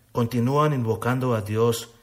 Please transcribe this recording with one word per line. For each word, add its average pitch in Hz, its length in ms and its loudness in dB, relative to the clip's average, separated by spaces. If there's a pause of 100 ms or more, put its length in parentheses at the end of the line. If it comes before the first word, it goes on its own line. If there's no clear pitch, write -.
(120)
continúan 127 600 2
invocando 120 640 0
a 107 80 -2
Dios 110 480 0 (120)